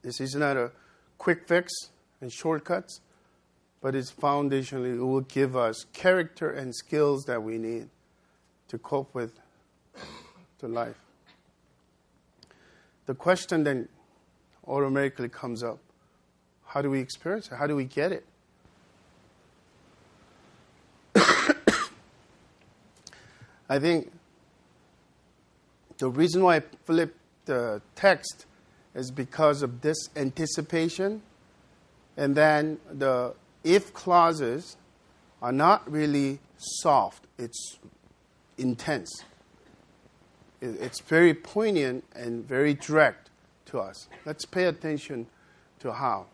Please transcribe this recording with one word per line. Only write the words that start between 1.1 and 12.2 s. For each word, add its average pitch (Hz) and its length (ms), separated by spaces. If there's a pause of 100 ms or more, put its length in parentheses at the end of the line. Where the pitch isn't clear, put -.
quick - 300
fix 175 240 (480)
and 127 140
shortcuts, 165 680 (800)
but 135 160
it's 127 160
foundationally, 135 880
it 123 60
will 131 180
give 135 340
us 117 380
character 170 580
and 135 240
skills 143 480
that 120 180
we 113 160
need 113 300 (800)
to 117 100
cope 139 380
with 117 240 (1200)
the 131 80
life. 117 320 (2000)